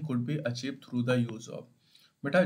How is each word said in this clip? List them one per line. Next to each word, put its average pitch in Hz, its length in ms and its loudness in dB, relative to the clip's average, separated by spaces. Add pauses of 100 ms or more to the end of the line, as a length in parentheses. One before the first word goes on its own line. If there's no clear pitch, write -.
could 123 240 0
be 147 100 0 (140)
achieved 135 340 -6
through 123 220 -2
the 127 160 4
use 113 280 -4
of। - 140 -10 (600)
बेटा, 175 220 4